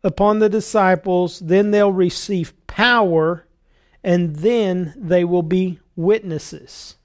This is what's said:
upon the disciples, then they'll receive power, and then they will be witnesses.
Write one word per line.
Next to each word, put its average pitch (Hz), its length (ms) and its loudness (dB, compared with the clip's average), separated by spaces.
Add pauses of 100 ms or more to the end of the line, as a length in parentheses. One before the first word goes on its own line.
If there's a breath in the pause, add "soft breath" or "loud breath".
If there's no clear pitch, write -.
upon 208 340 2
the 214 100 4
disciples, 185 920 0
then 190 300 2
they'll 208 220 4
receive 185 640 -2 (120)
power, 180 800 0 (580)
and 175 320 0
then 185 600 0
they 180 280 0
will 175 180 0
be 180 380 -2 (160)
witnesses. 180 1080 -4